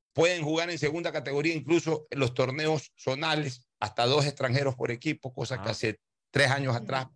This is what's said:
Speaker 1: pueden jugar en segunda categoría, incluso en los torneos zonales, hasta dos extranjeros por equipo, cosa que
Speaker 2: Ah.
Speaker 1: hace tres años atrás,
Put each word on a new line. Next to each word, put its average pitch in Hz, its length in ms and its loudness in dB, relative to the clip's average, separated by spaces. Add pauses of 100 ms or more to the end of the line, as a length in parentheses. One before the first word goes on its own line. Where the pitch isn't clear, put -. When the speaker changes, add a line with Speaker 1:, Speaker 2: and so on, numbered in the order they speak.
(120)
Speaker 1:
pueden 170 300 2
jugar 160 280 0
en 170 80 -6
segunda 160 340 -2
categoría, 147 420 -2
incluso 156 560 0
en 139 100 -6
los 127 140 2
torneos 147 600 0
zonales, 147 680 -2 (140)
hasta 113 260 0
dos 143 200 4
extranjeros 135 500 0
por 127 140 -2
equipo, 127 420 -4
cosa 131 300 -6
que 107 60 -2
Speaker 2:
Ah. 113 40 0
Speaker 1:
hace 107 260 -2 (320)
tres 135 200 4
años 135 260 0
atrás, 131 400 -4